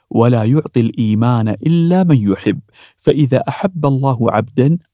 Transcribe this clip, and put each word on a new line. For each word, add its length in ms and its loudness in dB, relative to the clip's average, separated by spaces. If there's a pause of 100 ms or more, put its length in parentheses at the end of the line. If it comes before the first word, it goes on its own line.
ولا 340 2
يعطي 360 0
الإيمان 680 0
إلا 560 0
من 140 2
يحب، 420 -2 (380)
فإذا 400 0
أحب 480 -4
الله 460 0
عبدا 460 0 (160)